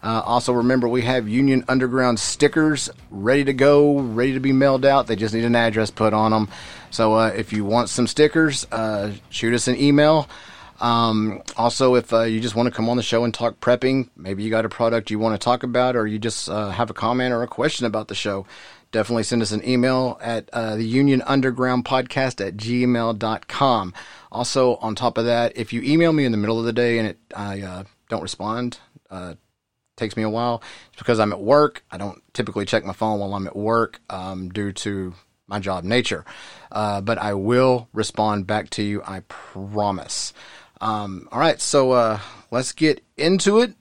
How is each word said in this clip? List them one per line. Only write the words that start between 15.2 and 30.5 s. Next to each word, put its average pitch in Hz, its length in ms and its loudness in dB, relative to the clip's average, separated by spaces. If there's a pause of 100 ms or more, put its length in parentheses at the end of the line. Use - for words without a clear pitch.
talk 123 280 0
about, 123 320 0
or 110 100 0
you 107 140 -4
just, - 280 -6
uh, 104 220 -4
have 110 180 -2
a 110 60 -10
comment 123 400 0
or 117 80 -2
a 120 60 -6
question 131 360 -4
about 107 220 -4
the 101 80 -10
show, 98 320 -6 (460)
definitely 113 320 0
send 117 180 0
us 101 80 -2
an 107 180 -2
email 127 540 0
at, 113 300 -6
uh, 110 240 -4
the 113 80 -4
union 131 420 4
underground 127 580 0
podcast 131 640 -2
at 95 100 -8
gmail 117 600 0
dot 110 300 -4
com. 113 440 2 (380)
Also, 123 460 0
on 110 180 -4
top 120 240 -2
of 117 60 0
that, 117 320 0
if 113 160 -8
you 117 100 -4
email 160 300 4
me 147 120 2
in 123 60 2
the 110 80 0
middle 113 220 0
of 113 40 -4
the 113 80 -2
day 120 260 0
and 110 100 0
it, 90 100 -10 (160)
I, 101 260 -8
uh, 92 220 -12 (260)
don't 101 140 -6
respond, 113 560 -8 (320)
uh, 92 240 -14 (640)
takes 110 200 -6
me 110 60 -4
a 110 80 -2
while, 117 320 -2 (300)